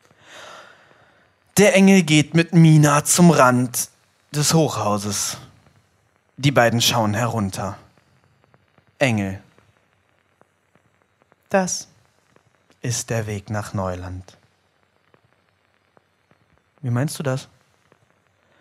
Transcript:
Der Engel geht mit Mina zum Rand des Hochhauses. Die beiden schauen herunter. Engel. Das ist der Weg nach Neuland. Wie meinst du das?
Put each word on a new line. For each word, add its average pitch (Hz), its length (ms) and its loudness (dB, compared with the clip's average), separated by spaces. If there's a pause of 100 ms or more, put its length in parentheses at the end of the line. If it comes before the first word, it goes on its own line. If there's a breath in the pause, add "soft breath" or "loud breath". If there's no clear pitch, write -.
(1600 loud breath)
Der 196 180 4
Engel 196 280 6
geht 151 320 0
mit 165 180 0
Mina 151 520 4
zum 175 260 4
Rand 127 580 0 (440)
des 147 220 -2
Hochhauses. 104 840 -4 (960)
Die 135 160 -2
beiden 120 280 2
schauen 110 340 -2
herunter. 104 640 -6 (1200)
Engel. 101 420 -2 (2000)
Das 190 400 -4 (920)
ist 120 280 -8
der 113 160 -6
Weg 104 240 -10
nach 104 220 -8
Neuland. 90 640 -10 (2500)
Wie 127 100 -8
meinst 131 280 -6
du 180 40 -12
das? 131 260 -8 (1120)